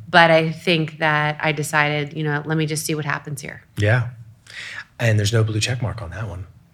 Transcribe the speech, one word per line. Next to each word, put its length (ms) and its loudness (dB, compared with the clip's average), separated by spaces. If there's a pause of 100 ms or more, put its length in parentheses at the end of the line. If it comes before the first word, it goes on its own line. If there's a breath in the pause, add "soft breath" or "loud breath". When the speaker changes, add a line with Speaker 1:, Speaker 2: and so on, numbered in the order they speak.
Speaker 1:
But 220 8
I 200 4
think 460 0
that 420 0
I 120 0
decided, 680 -2
you 60 -4
know, 220 0
let 120 0
me 80 2
just 180 -4
see 120 -2
what 100 -6
happens 360 -6
here. 200 -14 (160)
Speaker 2:
Yeah. 320 2 (880 loud breath)
And 200 4
there's 140 2
no 100 4
blue 160 -2
check 220 -2
mark 200 -6
on 100 -10
that 160 -8
one 180 -10 (280)